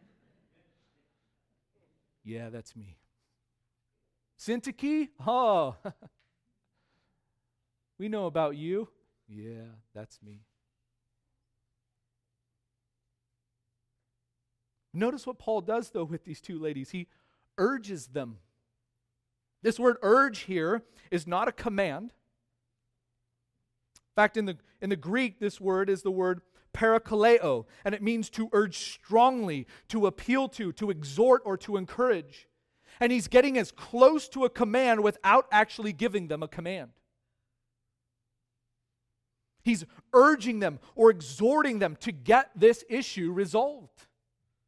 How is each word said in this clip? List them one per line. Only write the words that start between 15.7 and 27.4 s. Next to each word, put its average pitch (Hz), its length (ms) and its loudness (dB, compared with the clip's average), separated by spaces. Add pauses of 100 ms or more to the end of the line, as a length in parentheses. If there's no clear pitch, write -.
though, 175 140 -6
with 156 200 -10
these 151 160 -14
two 170 180 -12
ladies. 147 320 -8
He 180 160 -12 (500)
urges 196 520 -4
them. 123 320 -10 (1200)
This 226 180 -2
word 240 220 2
urge 226 380 2
here 185 440 -4 (260)
is 170 160 -4
not 185 220 -2
a 233 40 -4
command. 196 600 -6 (1800)
In - 200 -20
fact, 208 220 2
in 214 80 -2
the, 180 120 -6 (240)
in 196 100 -4
the 196 60 -2
Greek, 190 440 -4
this 202 200 -6
word 190 300 -2
is 190 120 -4
the 196 80 -4
word 185 300 -2 (320)
parakaleo, 220 960 4 (180)